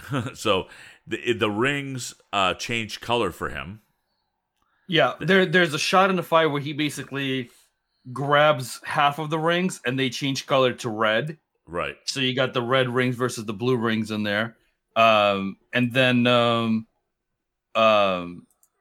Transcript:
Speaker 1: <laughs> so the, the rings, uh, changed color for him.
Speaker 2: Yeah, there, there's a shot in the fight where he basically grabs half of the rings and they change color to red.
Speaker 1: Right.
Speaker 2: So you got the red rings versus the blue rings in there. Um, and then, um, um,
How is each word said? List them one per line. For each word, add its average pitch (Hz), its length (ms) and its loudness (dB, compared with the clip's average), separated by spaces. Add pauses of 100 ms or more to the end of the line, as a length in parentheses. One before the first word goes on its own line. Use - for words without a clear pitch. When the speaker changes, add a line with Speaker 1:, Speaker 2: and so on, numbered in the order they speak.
(160)
Speaker 1:
<laughs> 120 180 -6
so 95 340 -2 (380)
the, 104 260 -4
the 107 180 0
rings, 135 640 -4 (180)
uh, 95 220 2
changed 113 460 -6
color 117 320 0
for 85 180 -8
him. 76 300 -12 (1080)
Speaker 2:
Yeah, 147 320 2
there, 185 260 4
there's 165 280 2
a 147 40 -4
shot 190 320 4
in 190 60 0
the 170 60 -2
fight 160 240 2
where 143 140 -2
he 147 120 -8
basically 135 800 -4 (600)
grabs 143 720 2
half 143 340 0
of 151 120 -6
the 160 80 0
rings 170 460 0
and 127 140 -2
they 135 120 0
change 135 360 -4
color 131 280 4
to - 140 -8
red. 110 500 -2 (280)
Speaker 1:
Right. 76 380 -6
Speaker 2:
So - 160 -6
you 127 160 0
got 131 180 0
the 127 80 -2
red 127 260 0
rings 123 280 0
versus 120 280 -4
the 110 100 -8
blue 120 220 -2
rings 110 360 -2
in 107 100 -4
there. 104 340 -4 (380)
Um, 104 640 4 (160)
and 123 200 -2
then, 123 360 4
um, 117 580 2 (880)
um, 98 720 2 (340)